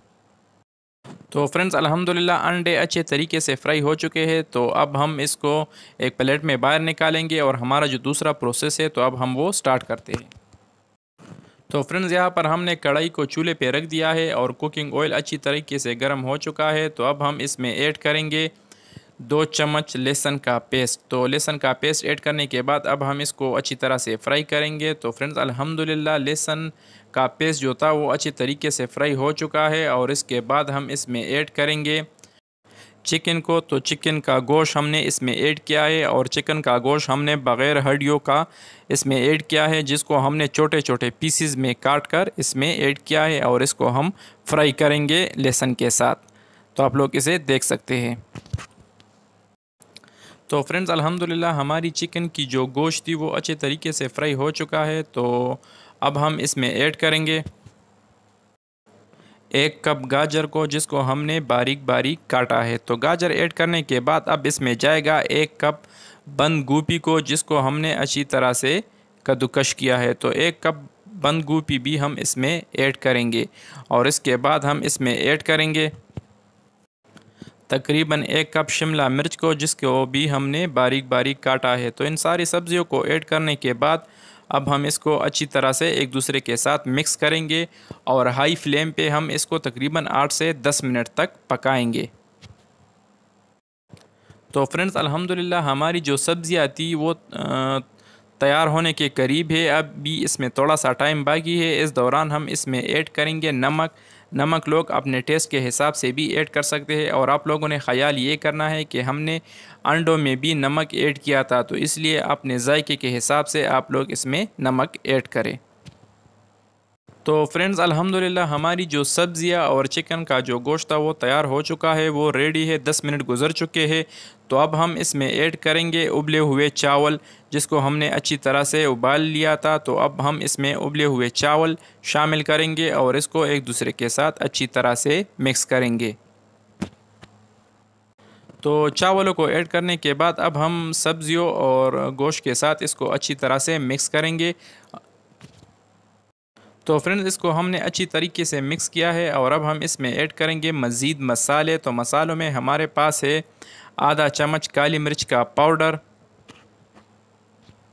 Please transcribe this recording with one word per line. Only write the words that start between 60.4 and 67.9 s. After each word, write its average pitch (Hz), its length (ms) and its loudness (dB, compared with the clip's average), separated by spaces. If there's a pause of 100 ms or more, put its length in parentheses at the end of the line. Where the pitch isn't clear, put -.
को, 156 200 -2
जिसको 143 340 -2
हमने 147 420 0
बारीक 127 440 0
बारीक 127 320 0 (120)
काटा 123 320 2
है। 117 160 -2
तो 120 200 -2
गाजर 165 340 0
ऐड 165 200 0
करने 165 300 0
के 127 200 0
बाद 151 260 0
अब 147 180 0
इसमें 127 300 0
जाएगा 151 420 2 (140)
एक 151 280 0
कप 151 220 0 (480)
बंद 143 340 0
गोभी 151 340 0
को, 160 240 2
जिसको 151 360 -2
हमने 147 360 0